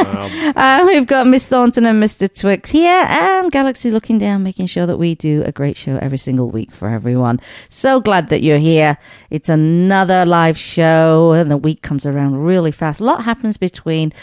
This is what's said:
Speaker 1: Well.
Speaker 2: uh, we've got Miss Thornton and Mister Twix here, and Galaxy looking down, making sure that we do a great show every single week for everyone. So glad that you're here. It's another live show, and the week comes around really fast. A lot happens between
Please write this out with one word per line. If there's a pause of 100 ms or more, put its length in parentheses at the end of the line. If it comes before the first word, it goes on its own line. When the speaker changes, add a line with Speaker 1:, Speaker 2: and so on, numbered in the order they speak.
Speaker 1:
Well.
Speaker 2:
uh,
we've
got
Miss
Thornton
and
Mister
Twix
here,
and
Galaxy
looking
down,
making
sure
that
we
do
a
great
show
every
single
week
for
everyone. (260)
So
glad
that
you're
here. (320)
It's
another
live
show,
and
the
week
comes
around
really
fast.
A
lot
happens
between